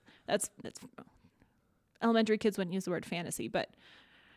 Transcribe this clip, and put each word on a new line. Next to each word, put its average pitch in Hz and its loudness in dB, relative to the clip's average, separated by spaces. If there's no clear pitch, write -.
That's, - 0
that's, - -12
elementary 220 6
kids 208 2
wouldn't 180 -2
use 190 -2
the 185 -2
word 170 -2
fantasy, - -6
but - -2